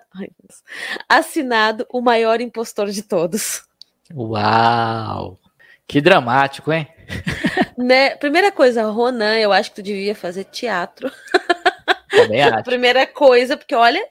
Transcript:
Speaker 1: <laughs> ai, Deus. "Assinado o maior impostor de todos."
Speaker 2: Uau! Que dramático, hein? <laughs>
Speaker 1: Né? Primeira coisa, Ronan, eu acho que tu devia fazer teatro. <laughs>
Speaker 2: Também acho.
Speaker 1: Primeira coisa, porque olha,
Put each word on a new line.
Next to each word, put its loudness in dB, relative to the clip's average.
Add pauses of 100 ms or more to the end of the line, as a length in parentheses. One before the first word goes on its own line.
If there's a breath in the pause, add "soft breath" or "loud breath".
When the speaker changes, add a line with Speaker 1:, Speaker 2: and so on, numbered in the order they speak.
Speaker 1:
<laughs> -20
ai, -12 (100)
Deus. -20 (460 loud breath)
"Assinado 0
o -6
maior 2
impostor -8
de -8
todos." -4 (520)
Speaker 2:
Uau! 0 (480 soft breath)
Que 0
dramático, 2
hein? -4 (220)
<laughs> -4
Speaker 1:
Né? 2
Primeira 0
coisa, 2
Ronan, -2
eu 2
acho 0
que -20
tu -14
devia -6
fazer -10
teatro. -8 (540)
<laughs> -4
Speaker 2:
Também 4
acho. 2
Speaker 1:
Primeira 0
coisa, 4
porque -8
olha, 2